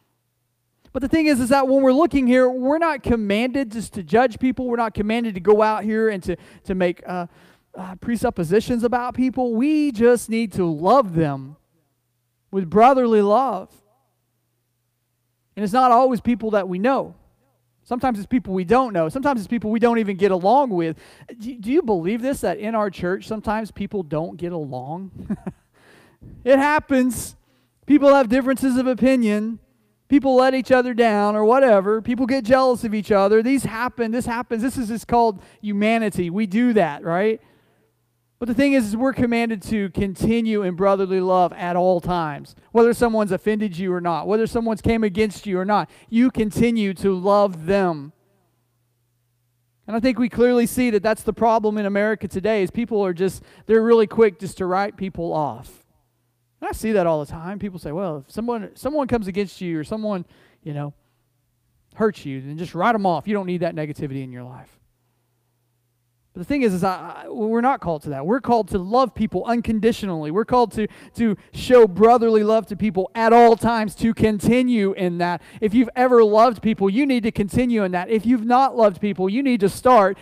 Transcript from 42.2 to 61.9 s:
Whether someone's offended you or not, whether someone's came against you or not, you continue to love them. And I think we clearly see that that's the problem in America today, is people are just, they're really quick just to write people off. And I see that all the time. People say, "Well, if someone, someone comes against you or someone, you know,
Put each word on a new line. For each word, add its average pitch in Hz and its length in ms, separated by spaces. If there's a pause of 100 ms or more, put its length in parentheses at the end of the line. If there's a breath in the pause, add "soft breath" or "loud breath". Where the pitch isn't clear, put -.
Whether 233 220
someone's 220 400
offended 208 440
you 180 160
or 180 60
not, 170 280
whether 214 200
someone's 226 340
came 226 220
against 214 420
you 185 140
or 185 60
not, 196 240 (200 soft breath)
you 240 220
continue 220 640
to 196 180
love 185 520
them. 170 480 (1700)
And 214 100
I 233 40
think 233 180
we 240 120
clearly 240 360
see 247 260
that 202 120
that's 214 200
the 214 100
problem 220 440
in 208 80
America 202 440
today, 190 340
is 180 80
people 226 320
are 185 100
just, 185 300 (220 loud breath)
they're 220 180
really 226 240
quick 214 320
just - 200
to 190 60
write 196 300
people 170 380
off. 135 520 (760)
And 349 80
I - 20
see 220 220
that 185 120
all 160 200
the - 60
time. 170 280
People 185 200
say, 151 120
"Well, 156 340
if - 60
someone, 226 440
someone 277 320
comes 226 200
against 190 340
you 170 180
or 151 40
someone, 214 420 (360 soft breath)
you 156 120
know, 147 200 (1040)